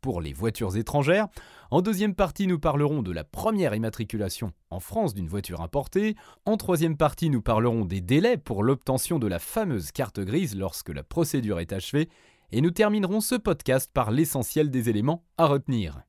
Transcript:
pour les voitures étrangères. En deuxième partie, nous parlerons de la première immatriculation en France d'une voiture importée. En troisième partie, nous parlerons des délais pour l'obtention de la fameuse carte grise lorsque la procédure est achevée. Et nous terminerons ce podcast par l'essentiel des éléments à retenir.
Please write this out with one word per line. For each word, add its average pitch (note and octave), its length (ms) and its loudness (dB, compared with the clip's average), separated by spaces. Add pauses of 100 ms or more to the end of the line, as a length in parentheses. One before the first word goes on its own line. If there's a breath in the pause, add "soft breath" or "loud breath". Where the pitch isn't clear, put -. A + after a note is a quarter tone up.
pour A2 180 -2
les D2+ 140 -6
voitures G2 420 -2
étrangères. D3 540 2 (420 loud breath)
En D3+ 100 4
deuxième G3+ 320 0
partie, F#3+ 320 0
nous F3+ 140 2
parlerons D3 420 2
de F2+ 120 -4
la D#2 100 -4
première F#3+ 500 0
immatriculation A2 800 -4 (180)
en F2+ 120 -8
France G3 320 -2
d'une F#2 160 -6
voiture F2+ 320 -6
importée. F#3 540 -2 (300 loud breath)
En G#3+ 120 2
troisième E3 400 0
partie, D#3 320 2
nous B2+ 120 2
parlerons A2+ 440 2
des F2+ 160 -2
délais D#3+ 360 4
pour G#2 260 -4
l'obtention C3+ 540 0
de A#2 100 0
la F2 120 -2
fameuse C3 540 -4
carte - 260 -4
grise G#2 380 -2
lorsque F#2+ 320 -6
la C#2 140 -8
procédure A#2+ 580 0
est E2 100 -6
achevée. C#3 380 -2 (420 soft breath)
Et - 80 0
nous E3+ 120 4
terminerons G#3 500 2
ce - 140 0
podcast C#3 580 0
par A2 180 0
l'essentiel D3 580 2
des B2 200 0
éléments A#2+ 340 0 (140)
à E3 80 6
retenir. A#2+ 640 0